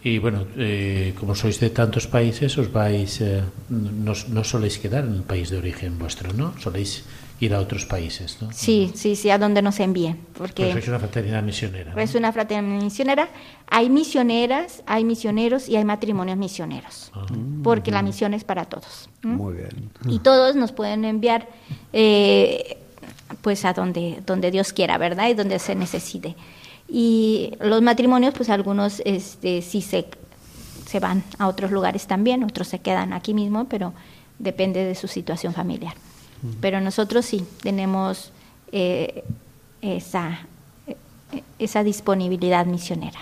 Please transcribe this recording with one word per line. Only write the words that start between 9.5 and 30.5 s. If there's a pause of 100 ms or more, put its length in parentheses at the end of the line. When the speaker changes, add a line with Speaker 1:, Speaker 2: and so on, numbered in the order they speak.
Speaker 2:
nos
envíen, (180)
porque
Speaker 1:
Pues
sois
una
fraternidad
misionera,
¿no?
Speaker 2:
es
una
fraternidad
misionera. (400)
Hay
misioneras,
hay
misioneros
y
hay
matrimonios
misioneros,
Speaker 1:
Ah.
Speaker 3:
Mm.
Speaker 2:
porque
la
misión
es
para
todos, (140)
¿m?
Speaker 3:
Muy
bien. (180)
Speaker 2:
Y
todos
nos
pueden
enviar, (440)
eh, (680)
pues,
a
donde,
donde
Dios
quiera,
¿verdad?
Y
donde
se
necesite. (540)
Y
los
matrimonios,
pues,
algunos,
este,
sí
se, (800)